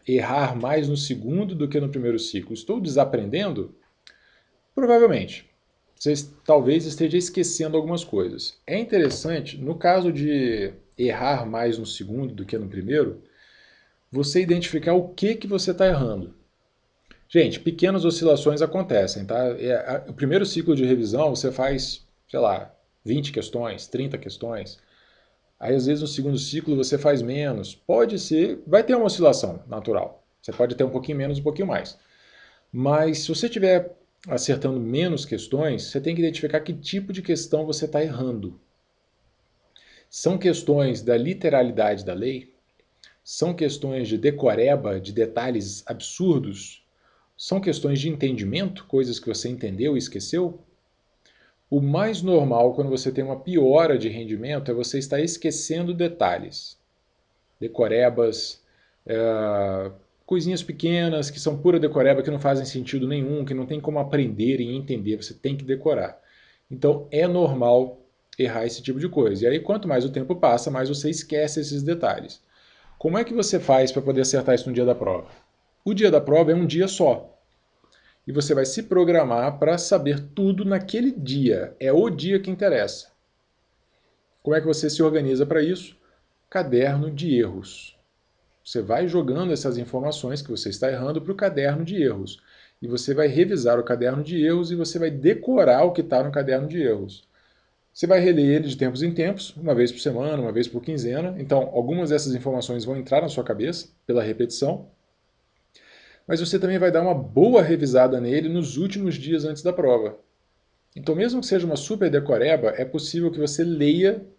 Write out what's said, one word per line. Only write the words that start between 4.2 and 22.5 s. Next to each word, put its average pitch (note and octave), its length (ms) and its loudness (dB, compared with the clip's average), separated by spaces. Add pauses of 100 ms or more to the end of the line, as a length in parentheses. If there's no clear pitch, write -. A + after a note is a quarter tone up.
Provavelmente. A#3 760 4 (460)
Você - 160 0
es-, C#3+ 220 -4 (100)
talvez D3+ 420 4
esteja D#3+ 320 0
esquecendo E3 580 -2
algumas E3 280 -2
coisas. - 600 -4
É F3 120 -4
interessante, D#3+ 800 -2
no C#3 180 -6
caso F3 360 2
de C3 600 -2 (240)
errar B2 480 0
mais A2+ 320 -2
no A2+ 80 -8
segundo A2 480 -8
do G2 120 -12
que A2+ 120 -6
no G2+ 100 -6
primeiro, G2+ 540 -2 (920)
você C#3+ 300 0
identificar E3+ 520 0
o F3+ 160 2
que A3 260 -2
que G#3 120 -10
você F#3+ 260 -2
tá F#3+ 140 4
errando. A2 460 0 (920)
Gente, C#3 320 4
pequenas F3 460 0
oscilações D3+ 560 4
acontecem, A#2 640 0
tá? A#2+ 220 -2 (120)
É, B2 160 -2
a, B2+ 320 -4
o - 60 -16
primeiro E3 320 0
ciclo E3 300 0
de C3 100 2
revisão B2+ 500 2
você C3 160 -2
faz, C3 540 -4 (240)
sei C3 100 -4
lá, G#2 340 0 (300)